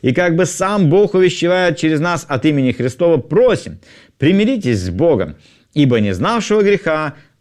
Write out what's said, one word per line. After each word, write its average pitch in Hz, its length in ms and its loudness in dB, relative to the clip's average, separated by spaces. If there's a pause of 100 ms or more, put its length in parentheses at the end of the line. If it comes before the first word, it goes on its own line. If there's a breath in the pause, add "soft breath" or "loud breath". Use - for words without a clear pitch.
и 123 140 0
как 175 220 0
бы 180 100 2
сам 196 420 0
Бог 196 260 2
увещевает 180 600 0
через 156 220 -2
нас 165 300 -4
от 131 160 -4
имени 143 260 2
Христова, 156 460 0
просим, 175 640 0 (360 loud breath)
примиритесь 196 640 0
с 90 120 -6
Богом, 95 440 0 (380 soft breath)
ибо 131 260 2
не 101 160 0
знавшего 208 480 -2
греха 160 520 -2 (260 soft breath)